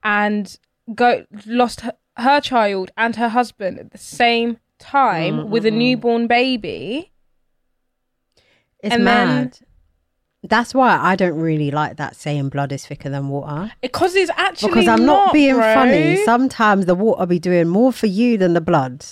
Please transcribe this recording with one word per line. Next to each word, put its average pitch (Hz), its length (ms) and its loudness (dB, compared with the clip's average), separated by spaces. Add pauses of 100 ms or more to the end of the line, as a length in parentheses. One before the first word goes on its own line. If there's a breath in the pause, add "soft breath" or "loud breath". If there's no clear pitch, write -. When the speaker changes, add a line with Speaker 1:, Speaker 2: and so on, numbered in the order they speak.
Speaker 1:
and 208 540 -2 (360)
go, 240 300 0 (220)
lost 240 340 -2
her, 240 140 -10 (220)
her 269 260 2
child 202 560 -2
and 226 180 -2
her 233 140 -2
husband 214 480 -4
at - 120 -20
the - 80 -20
same 233 600 -2 (200)
time 196 680 0
Speaker 2:
Mm, - 40 -12
Speaker 1:
with 214 160 0
a 220 60 2
Speaker 2:
mm, 214 40 -2
mm. 220 40 0
Speaker 1:
newborn 233 480 0
baby? 240 840 -4 (1700)
Speaker 2:
It's 208 120 -2
Speaker 1:
And 233 120 2
then 240 200 4 (180)
Speaker 2:
mad. 247 140 -12 (840)
That's 226 320 0
why 247 240 4
I 175 180 2
don't 180 220 0
really 156 320 -2
like 147 280 -2
that - 180 -8
saying, 143 320 -4
"Blood 143 240 -4
is 135 140 -12
thicker 143 240 -12
than 139 180 -6
water." 147 440 -8 (100)
Speaker 1:
It, 254 100 -8
'cause 349 220 -2
it's 381 220 2
actually 370 340 -2
Speaker 2:
Because 349 180 2
I'm 330 160 4
not 381 220 4
Speaker 1:
not, 370 80 2
Speaker 2:
being 277 220 4
Speaker 1:
bro. 220 180 2
Speaker 2:
funny. 247 500 2
Sometimes 226 640 2
the 180 80 4
water 185 320 0
be 175 120 0
doing 170 300 2
more 226 240 2
for - 140 -4
you 220 320 0
than 180 160 2
the 170 60 2
blood. 147 520 -2